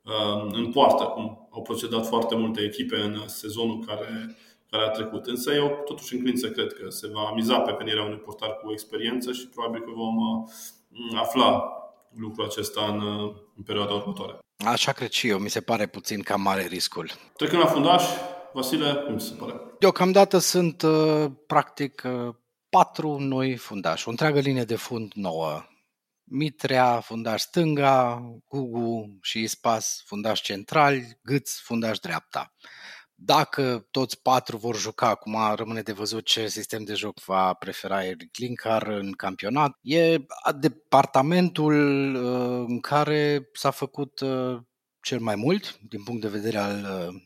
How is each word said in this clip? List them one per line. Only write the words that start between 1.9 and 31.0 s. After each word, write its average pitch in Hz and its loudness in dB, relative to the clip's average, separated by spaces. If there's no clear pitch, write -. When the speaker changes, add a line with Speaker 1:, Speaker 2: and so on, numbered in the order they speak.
Speaker 1:
foarte 113 0
multe 110 -2
echipe 104 -4
în 104 -2
sezonul 110 -6
care, 113 -10
care 110 0
a 110 2
trecut. 110 -6
Însă 123 -2
eu 143 2
totuși - -10
înclin 127 0
să 113 -2
cred 110 -2
că 95 -12
se - -10
va 107 -2
miza 113 4
pe 107 0
venirea 107 -2
unui 107 -6
portar 107 -8
cu 110 -8
experiență 117 -4
și - -10
probabil 117 -6
că 117 -12
vom, 113 -2
uh, 113 -6
afla 117 4
lucrul 110 -6
acesta 104 -4
în, 104 -2
uh, 104 -4
în 98 -16
perioada 104 -2
următoare. 101 -6
Speaker 2:
Așa 120 2
cred 120 -6
și - -2
eu, 101 2
mi 104 -4
se 107 -4
pare 107 0
puțin 101 -8
cam 101 0
mare 98 2
riscul. 87 -6
Speaker 1:
Trecând 165 2
la 156 8
fundaș, 156 4
Vasile, 143 0
cum - -4
ți - -6
se - -10
pare? 117 -12
Speaker 2:
Deocamdată 190 6
sunt, 170 2
uh, 156 6
practic, 143 0
uh, 120 -4
patru 156 4
noi 131 0
fundași, 90 -4
o - -6
întreagă 143 2
linie 135 2
de 113 -2
fund 110 -8
nouă. 80 -4
Mitrea, 127 2
fundaș 113 -4
stânga, 135 2
Gugu 117 -4
și - -4
Ispas, 110 -2
fundaș 104 -2
central, 139 2